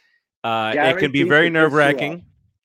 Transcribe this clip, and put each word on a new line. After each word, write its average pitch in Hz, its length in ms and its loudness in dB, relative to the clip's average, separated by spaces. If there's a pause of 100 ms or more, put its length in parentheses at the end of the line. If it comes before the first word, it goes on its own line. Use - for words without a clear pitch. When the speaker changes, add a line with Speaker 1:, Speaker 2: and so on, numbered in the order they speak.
(440)
Speaker 1:
Uh, 113 320 -4
it 156 220 0
can 147 120 -2
be 139 140 0
Speaker 2:
Guaranteed - 40 -2
Speaker 1:
very 156 220 4
Speaker 2:
to - 0 -
piss 165 40 -6
you 160 120 0
off. 139 60 0
Speaker 1:
nerve-wracking. 147 520 0 (400)